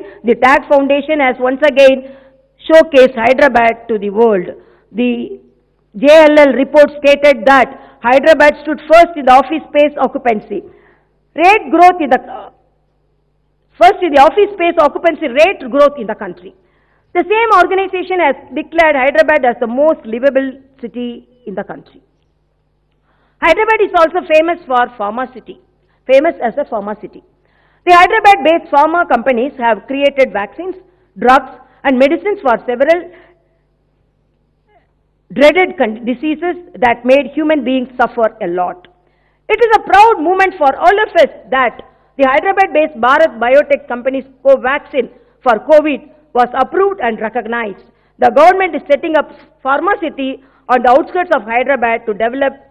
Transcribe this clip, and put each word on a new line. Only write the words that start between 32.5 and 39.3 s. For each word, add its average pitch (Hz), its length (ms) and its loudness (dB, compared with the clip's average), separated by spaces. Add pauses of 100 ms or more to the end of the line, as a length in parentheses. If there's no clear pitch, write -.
several 277 440 -2 (2250)
dreaded 302 460 -2
con-, 220 260 -6
diseases 311 520 -6 (200)
that 240 280 -2
made 262 300 0
human 302 300 -2
beings 254 320 -4
suffer 226 460 -4
a 190 60 -8
lot. 180 400 -8 (600)